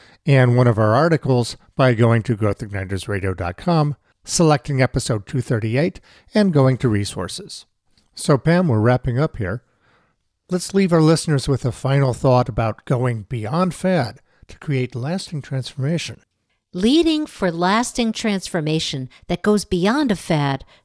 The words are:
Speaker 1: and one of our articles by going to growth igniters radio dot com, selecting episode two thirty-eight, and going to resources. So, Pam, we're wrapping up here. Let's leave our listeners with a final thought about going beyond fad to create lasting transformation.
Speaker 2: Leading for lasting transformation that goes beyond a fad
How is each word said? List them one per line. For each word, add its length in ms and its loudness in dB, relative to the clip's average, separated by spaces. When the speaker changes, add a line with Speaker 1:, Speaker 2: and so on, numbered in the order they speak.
Speaker 1:
and 300 4
one 120 4
of 100 4
our 180 4
articles 600 0
by 180 4
going 300 4
to 140 -2
growth 220 -2
igniters 500 -8
radio 240 -4
dot 240 -8
com, 400 0
selecting 580 0
episode 440 -2
two 160 -4
thirty-eight, 580 -2
and 200 2
going 240 4
to 100 0
resources. 760 -6
So, 220 2
Pam, 320 2
we're 100 2
wrapping 400 0
up 160 -2
here. 260 -6
Let's 240 -6
leave 200 2
our 80 6
listeners 480 2
with 160 0
a 80 -2
final 400 0
thought 340 2
about 380 -4
going 380 -2
beyond 500 -4
fad 480 -2
to 120 -20
create 360 -4
lasting 460 -6
transformation. 800 -6
Speaker 2:
Leading 520 2
for 240 -4
lasting 600 -2
transformation 960 -4
that 160 -4
goes 200 2
beyond 480 0
a 40 -2
fad 500 -2